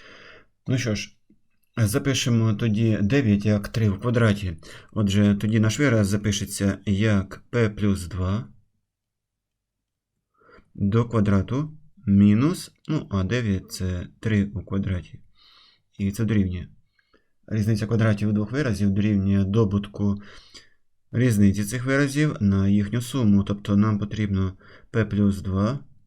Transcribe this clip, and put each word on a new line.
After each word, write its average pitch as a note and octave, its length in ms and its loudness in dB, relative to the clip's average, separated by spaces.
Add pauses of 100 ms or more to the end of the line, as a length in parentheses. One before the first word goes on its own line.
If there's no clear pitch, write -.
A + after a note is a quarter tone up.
(680)
Ну B2+ 120 0
що A2 160 -2
ж, - 220 -8 (600)
запишемо A#2 800 0
тоді A2 480 0
дев'ять G#2 420 2
як G#2 240 0
три A2+ 220 0
в G2 100 -4
квадраті. G#2 560 0 (360)
Отже, G#2 480 2
тоді G#2+ 200 0
наш G#2+ 180 0
вираз A#2 300 2
запишеться G2+ 800 -2
як G2+ 640 0
п A2+ 200 0
плюс G2 360 -2
два F#2 420 -4 (2250)
до G#2+ 300 0
квадрату A2 720 -2 (280)
мінус, G#2 680 4 (160)
ну, D3+ 220 -2
а F#2+ 140 -2
дев'ять — G2+ 480 -2
це F2+ 360 -6 (120)
три G#2 240 2
у F#2 200 -8
квадраті. F#2+ 560 -6 (800)
І G2+ 140 -2
це A#2 120 -4
дорівнює. F#2+ 440 0 (760)
Різниця A2 400 -2
квадратів G#2+ 420 0
у G#2+ 40 0
двох G#2 200 -2
виразів G#2 380 0
дорівнює G2 540 2
добутку G2+ 800 0 (880)
різниці G#2 520 2
цих A#2+ 200 -6
виразів C#3 560 0
на G2 280 2
їхню G#2 340 0
суму. G#2 420 2
Тобто G2+ 320 -2
нам G#2 220 4
потрібно G2+ 600 -4 (320)
п A2 140 0
плюс G2+ 380 0
два G2+ 420 -2 (220)